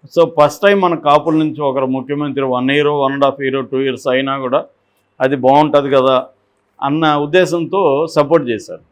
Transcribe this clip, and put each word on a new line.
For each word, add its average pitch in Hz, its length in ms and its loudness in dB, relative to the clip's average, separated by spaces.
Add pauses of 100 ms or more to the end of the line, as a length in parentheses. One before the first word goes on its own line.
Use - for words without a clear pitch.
So 165 220 0 (140)
ఫస్ట్ 147 200 2
టైమ్ 202 200 4
మన 175 140 0
కాపుల 151 400 0
నుంచి 156 260 -2
ఒకరు 135 240 -2
ముఖ్యమంత్రి 135 600 -4
వన్ 127 260 -2
ఇయర్, 147 160 2
వన్ 139 260 0
అండ్ 139 100 0
హాఫ్ 139 180 0
ఇయర్, 135 240 -4
టూ 131 140 -4
ఇయర్స్ 131 280 -4
అయినా 135 300 -2
కూడా 131 280 -2 (560)
అది 135 140 2
బాగుంటుంది 143 540 2
కదా 131 360 2 (560)
అన్న 151 340 0
ఉద్దేశంతో 160 920 0
సపోర్ట్ 147 420 0
చేశారు. 98 320 -8 (100)